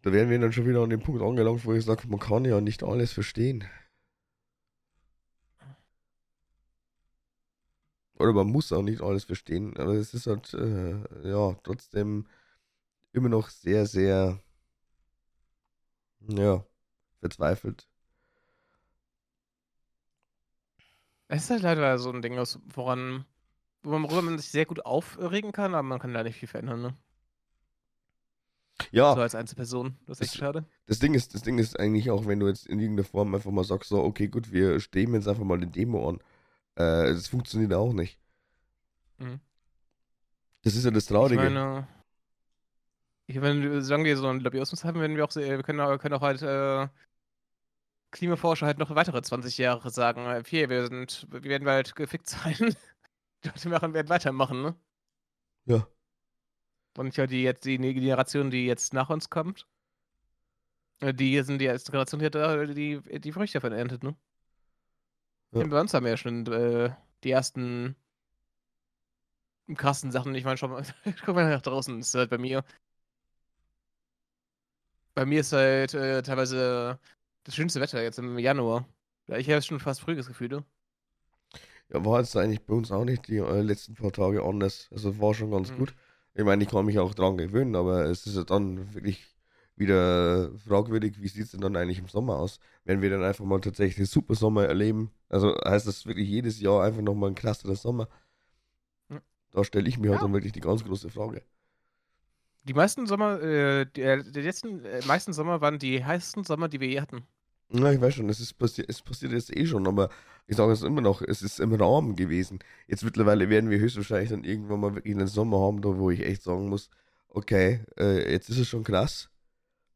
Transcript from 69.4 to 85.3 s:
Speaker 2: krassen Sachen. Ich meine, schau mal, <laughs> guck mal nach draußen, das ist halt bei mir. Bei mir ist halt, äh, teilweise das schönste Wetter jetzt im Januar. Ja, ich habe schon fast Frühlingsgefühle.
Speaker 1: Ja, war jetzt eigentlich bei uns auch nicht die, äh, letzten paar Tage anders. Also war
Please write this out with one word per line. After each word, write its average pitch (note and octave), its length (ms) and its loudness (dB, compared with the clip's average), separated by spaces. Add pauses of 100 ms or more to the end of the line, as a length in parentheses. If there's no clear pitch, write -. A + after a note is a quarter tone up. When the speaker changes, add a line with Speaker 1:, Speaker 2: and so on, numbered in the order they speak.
Speaker 2:
krassen C#3 360 0
Sachen. C3 240 -4
Ich C3 100 -6
meine, C3 120 0
schau C3 120 -6
mal, B2+ 140 -8 (220)
<laughs> G3+ 200 -8
guck F#3+ 100 -2
mal E3+ 140 4
nach C#3 140 0
draußen, B2+ 360 -4
das A#2+ 100 -6
ist - 60 -4
halt B2+ 160 2
bei A#2+ 80 -2
mir. C3 260 -2 (2500)
Bei C3+ 120 0
mir D3 140 4
ist C#3 120 -2
halt, C3+ 420 4
äh, C3+ 280 0
teilweise B2+ 760 -2 (460)
das C#3 100 -16
schönste D#3 260 -4
Wetter B2+ 220 -4
jetzt A#2 160 -6
im B2 200 -8
Januar. B2 480 0 (420)
Ja, - 80 -6
ich C3 140 -4
habe D3 120 4
schon D3 180 -8
fast C3+ 200 -6
Frühlingsgefühle. B2+ 640 -8 (1300)
Speaker 1:
Ja, E2 140 -4
war A#2 160 4
jetzt A#2 160 -2
eigentlich G#2+ 280 2
bei G#2+ 100 -2
uns A2+ 160 -2
auch G2+ 140 0
nicht B2 240 -4
die, A2 80 -2
äh, G2+ 240 0
letzten G#2 340 -2
paar G2+ 180 -4
Tage G2+ 300 0
anders. G2 480 -2
Also G#2 300 -4
war G#2+ 140 4